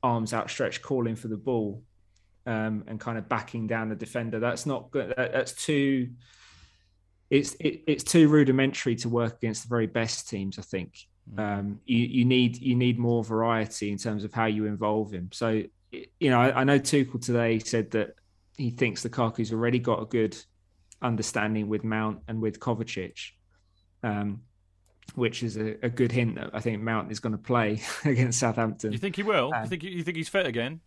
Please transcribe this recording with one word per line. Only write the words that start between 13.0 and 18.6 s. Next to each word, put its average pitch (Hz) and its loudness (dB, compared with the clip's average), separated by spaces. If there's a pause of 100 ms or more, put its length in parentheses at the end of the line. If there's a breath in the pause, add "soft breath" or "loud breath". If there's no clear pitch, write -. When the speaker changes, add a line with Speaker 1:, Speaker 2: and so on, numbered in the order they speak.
Speaker 1:
variety 110 0
in 98 -4
terms 104 -4
of 104 -10
how 113 2
you 107 0
involve 107 -2
him. 90 -8
So, 110 0 (300)
y-, - -12 (140)
you 151 4
know, 127 6
I, 127 6
I - 4
know 139 6
Tuchel 139 0
today 117 2
said 113 -2
that 110 0 (440)
he 123 -2